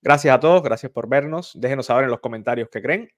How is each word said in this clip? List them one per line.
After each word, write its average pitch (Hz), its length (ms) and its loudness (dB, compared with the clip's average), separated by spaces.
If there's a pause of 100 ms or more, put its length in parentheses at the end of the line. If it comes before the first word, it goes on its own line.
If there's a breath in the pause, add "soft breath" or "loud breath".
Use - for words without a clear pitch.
Gracias 143 320 4
a 123 60 4
todos, 165 240 4
gracias 123 300 -6
por 113 160 -8
vernos. 151 460 -2
Déjenos 127 320 -4
saber 127 180 2
en 123 60 -2
los 113 100 -4
comentarios 113 500 -6
qué 110 100 -10
creen. 175 360 -4